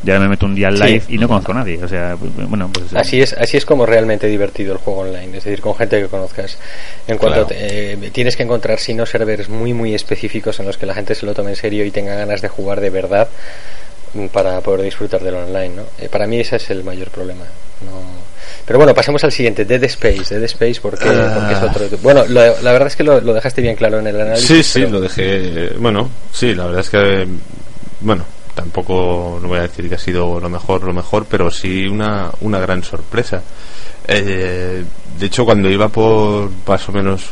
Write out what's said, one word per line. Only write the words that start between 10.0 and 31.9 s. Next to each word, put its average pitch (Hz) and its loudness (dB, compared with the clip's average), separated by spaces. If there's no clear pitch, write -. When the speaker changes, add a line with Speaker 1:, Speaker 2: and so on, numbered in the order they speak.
Speaker 2:
en 98 0
los 98 -4
que - 0
la 95 -4
gente 107 -2
se - -8
lo 104 -2
tome 101 0
en 98 -2
serio 104 -2
y 101 -2
tenga 101 -2
ganas 101 -2
de 104 -4
jugar 98 -2
de 98 2
verdad, 95 2
mm, 101 -2
para 92 0
poder 98 0
disfrutar 95 -2
del 92 -2
online, 90 -2
¿no? 104 -6
Eh, 98 -6
para 104 0
mí 117 0
ese 117 0
es - -2
el 95 -4
mayor 92 -4
problema. 90 -4
No. 92 -2
Pero 117 4
bueno, 143 8
pasemos 143 2
al 147 2
siguiente, 110 0
Dead 123 2
Space. 98 2
Dead 110 0
Space, 117 0
¿por 104 -4
qué? 107 2
Speaker 4:
Ah. 113 2
Speaker 2:
Porque 104 0
es 101 2
otro 104 0
de 98 -2
tu-, 98 2
bueno, 135 6
lo, 123 4
la 123 2
verdad 131 4
es - -2
que 160 2
lo, 143 6
lo 110 0
dejaste 113 0
bien 117 0
claro 107 2
en 107 -4
el 104 0
análisis, 113 0
Speaker 4:
Sí, 160 6
sí, - 2
Speaker 2:
pero 120 2
Speaker 4:
lo 101 0
dejé, 92 0
bueno, 113 2
sí, 120 2
la 90 -2
verdad 87 0
es 95 0
que, 98 2
bueno, 101 2
tampoco 87 0
no 87 0
voy 90 0
a 87 -2
decir 87 -4
que 90 0
ha - 0
sido 87 0
lo 87 -4
mejor, 87 -2
lo 92 0
mejor, 104 -2
pero 104 2
sí 95 -2
una, 101 -2